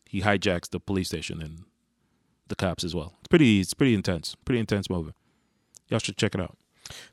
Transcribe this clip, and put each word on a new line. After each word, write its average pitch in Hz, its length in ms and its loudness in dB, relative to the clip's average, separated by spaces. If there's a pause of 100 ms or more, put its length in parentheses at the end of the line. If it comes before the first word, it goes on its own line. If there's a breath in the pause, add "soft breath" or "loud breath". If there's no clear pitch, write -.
he 98 120 -6
hijacks 95 500 0
the 90 80 -6
police 95 300 -2
station 82 340 -8
and 80 220 -14 (800)
the - 80 -8
cops 90 300 0
as 82 100 -4
well. 80 240 -8
It's - 80 -20
pretty, 123 340 8
it's 90 140 -2
pretty 131 200 4
intense. 90 500 -2
Pretty 123 160 0
intense 101 280 -2
movie. 85 240 -4 (760)
Y'all 117 100 0
should - 180 -6
check 107 200 0
it 98 40 -2
out. - 160 -8 (560 loud breath)